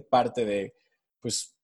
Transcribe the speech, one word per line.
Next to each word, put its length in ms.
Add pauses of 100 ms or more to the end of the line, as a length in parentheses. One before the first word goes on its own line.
parte 380
de, 300 (440)
pues, 440